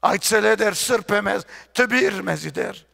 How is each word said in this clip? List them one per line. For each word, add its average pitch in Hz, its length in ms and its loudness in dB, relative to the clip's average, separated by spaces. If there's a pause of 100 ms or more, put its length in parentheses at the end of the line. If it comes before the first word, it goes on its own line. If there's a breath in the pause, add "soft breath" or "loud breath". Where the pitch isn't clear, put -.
այցելե, 208 520 2
Տեր, 208 200 0
սրբե 208 460 0
մեզ, 190 180 -2 (320 loud breath)
թբիր 196 400 2 (100)
մեզի, 156 300 -4
Տեր։ - 240 -6 (120)